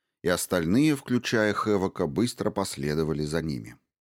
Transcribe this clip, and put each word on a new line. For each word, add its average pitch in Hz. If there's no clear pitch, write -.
и -
остальные, 92
включая 117
Хэвока, 95
быстро 107
последовали 76
за 76
ними. 67